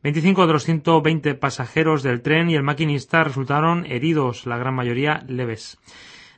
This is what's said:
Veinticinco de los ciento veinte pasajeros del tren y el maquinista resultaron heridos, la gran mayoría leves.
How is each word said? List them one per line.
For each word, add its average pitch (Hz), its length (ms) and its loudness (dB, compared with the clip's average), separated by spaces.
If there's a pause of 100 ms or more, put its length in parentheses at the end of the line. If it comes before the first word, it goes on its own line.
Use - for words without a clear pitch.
Veinticinco 165 460 2
de 160 60 4
los 147 100 2
ciento 160 400 2
veinte 151 320 0
pasajeros 143 680 -2
del 123 180 -2
tren 160 260 2
y 165 60 2
el 143 80 2
maquinista 147 640 0
resultaron 151 600 0
heridos, 131 600 -2
la 120 100 -4
gran 127 160 -4
mayoría 131 540 -2
leves. 123 540 -8 (580)